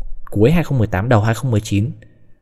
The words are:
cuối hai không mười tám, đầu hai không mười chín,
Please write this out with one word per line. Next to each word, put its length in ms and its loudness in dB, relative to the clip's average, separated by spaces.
cuối 220 4
hai 120 2
không 140 -2
mười 80 2
tám, 220 -2
đầu 120 4
hai 140 2
không 160 -4
mười 100 0
chín, 300 -2